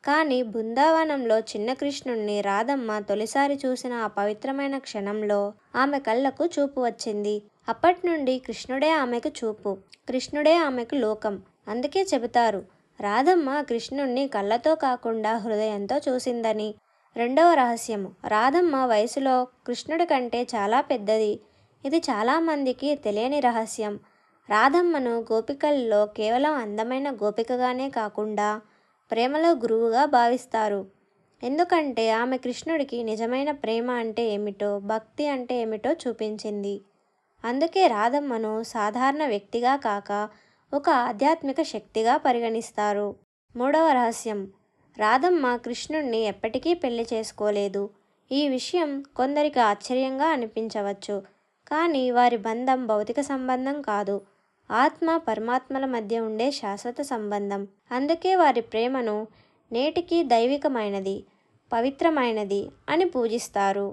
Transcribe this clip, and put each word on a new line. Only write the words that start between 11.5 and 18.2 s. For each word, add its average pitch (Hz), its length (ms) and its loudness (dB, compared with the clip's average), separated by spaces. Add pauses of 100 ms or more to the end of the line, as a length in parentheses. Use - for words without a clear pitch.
అందుకే 262 360 -2
చెబుతారు, 233 580 2 (380)
రాధమ్మ 269 500 4 (120)
కృష్ణుణ్ణి 262 680 -2
కళ్ళతో 226 480 0
కాకుండా 233 600 -2
హృదయంతో 214 640 -2
చూసిందని. 233 720 -2 (480)
రెండవ 262 380 6
రహస్యము, 233 560 0 (180)